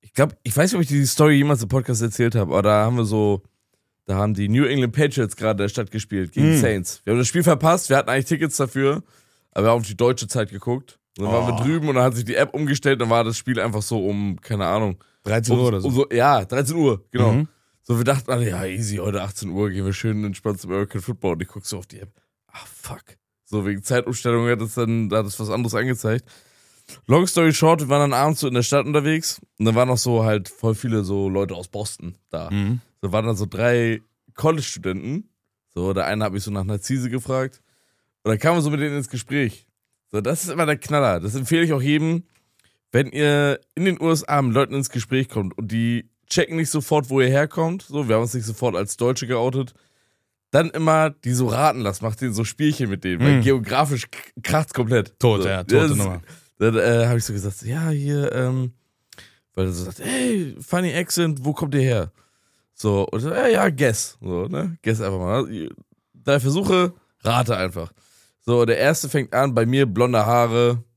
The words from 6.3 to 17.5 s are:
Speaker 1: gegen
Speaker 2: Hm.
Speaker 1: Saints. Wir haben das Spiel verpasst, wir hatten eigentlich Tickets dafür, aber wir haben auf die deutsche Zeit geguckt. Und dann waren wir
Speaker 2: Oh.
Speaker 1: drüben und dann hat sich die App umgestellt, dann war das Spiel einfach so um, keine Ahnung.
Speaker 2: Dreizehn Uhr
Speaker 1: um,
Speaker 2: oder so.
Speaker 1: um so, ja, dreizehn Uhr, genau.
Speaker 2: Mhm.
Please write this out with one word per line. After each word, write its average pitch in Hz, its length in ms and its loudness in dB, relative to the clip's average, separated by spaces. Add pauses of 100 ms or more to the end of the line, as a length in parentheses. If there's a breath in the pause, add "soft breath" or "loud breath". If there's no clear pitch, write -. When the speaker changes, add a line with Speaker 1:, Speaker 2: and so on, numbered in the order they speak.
Speaker 1:
gegen 151 220 4
Speaker 2:
Hm. 147 60 2
Speaker 1:
Saints. 107 440 -2
Wir 101 80 0
haben 120 60 2
das 123 100 0
Spiel 170 160 0
verpasst, 165 460 4
wir 135 60 4
hatten 139 140 0
eigentlich 131 140 0
Tickets - 320 -2
dafür, 139 480 -2 (480 soft breath)
aber 101 140 0
wir 113 40 6
haben 117 100 4
auf 107 60 -6
die 98 100 -10
deutsche 120 300 2
Zeit 110 240 -4
geguckt. 120 480 -8 (200)
Und 98 80 -4
dann 95 60 0
waren 117 140 2
wir 117 80 0
Speaker 2:
Oh. 110 100 -2
Speaker 1:
drüben 151 240 0
und 139 60 0
dann 127 100 4
hat 127 100 2
sich 117 100 -4
die 117 100 -6
App 147 200 0
umgestellt, 139 460 0
dann 113 100 0
war 117 120 4
das 110 160 -2
Spiel 117 220 -2
einfach 107 220 -2
so 104 220 -2
um, 101 360 -2
keine 98 260 -4
Ahnung. 101 300 0 (260 soft breath)
Speaker 2:
Dreizehn 113 320 0
Uhr 123 80 2
Speaker 1:
um, 123 60 4
Speaker 2:
oder 101 120 0
so. 113 80 0
Speaker 1:
um 131 60 0
so, 135 160 4
ja, 120 340 4
dreizehn 131 320 -2
Uhr, 135 360 2
genau. 120 220 2
Speaker 2:
Mhm. 147 140 0 (360)